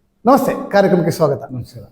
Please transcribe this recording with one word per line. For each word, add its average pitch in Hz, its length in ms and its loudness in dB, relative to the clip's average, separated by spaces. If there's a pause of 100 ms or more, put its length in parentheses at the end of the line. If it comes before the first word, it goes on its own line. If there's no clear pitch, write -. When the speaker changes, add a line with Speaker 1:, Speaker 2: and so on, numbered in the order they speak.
(260)
Speaker 1:
ನಮಸ್ತೆ, - 440 0
ಕಾರ್ಯಕ್ರಮಕ್ಕೆ 180 400 2
ಸ್ವಾಗತ. 139 400 0
Speaker 2:
ನಮಸ್ಕಾರ. 117 420 -14